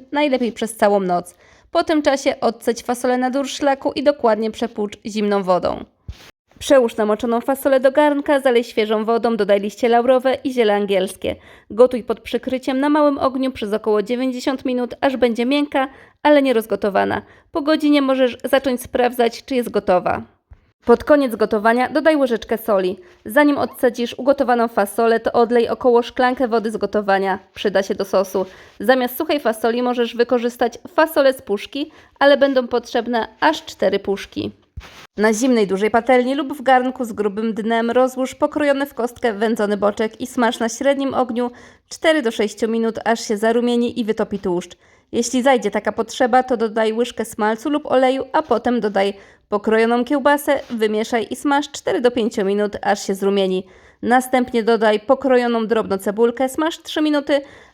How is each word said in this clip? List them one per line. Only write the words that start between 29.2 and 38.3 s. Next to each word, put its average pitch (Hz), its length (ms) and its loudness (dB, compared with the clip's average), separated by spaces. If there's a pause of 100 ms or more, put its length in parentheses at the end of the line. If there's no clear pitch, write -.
fasoli 233 420 -2
możesz 240 340 -2
wykorzystać 240 640 0 (160)
fasolę 311 380 4
z 262 80 -10
puszki, 277 500 -6 (280)
ale 277 180 6
będą 254 300 2
potrzebne 240 600 -2 (120)
aż 311 260 0
cztery 196 340 -2
puszki. 202 520 -6 (640)
Na 214 160 4
zimnej 226 340 2
dużej 196 240 -2
patelni 247 440 2
lub 277 180 -6
w - 80 -12
garnku 254 440 2
z 220 80 -10
grubym 208 400 -4
dnem 226 380 -2
rozłóż 254 440 0